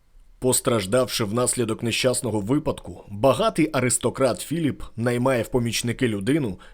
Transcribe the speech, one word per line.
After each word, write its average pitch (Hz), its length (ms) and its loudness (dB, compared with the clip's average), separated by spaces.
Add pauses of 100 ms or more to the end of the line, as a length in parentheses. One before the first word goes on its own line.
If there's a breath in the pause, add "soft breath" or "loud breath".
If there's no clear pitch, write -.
(400)
Постраждавши 123 840 0
внаслідок 113 600 -2
нещасного 120 560 0
випадку, 120 680 -2
багатий 135 640 2
аристократ 127 680 0
Філіп 151 420 -2 (120)
наймає 123 480 2
в - 40 -4
помічники 117 600 0
людину, 110 520 0 (140 loud breath)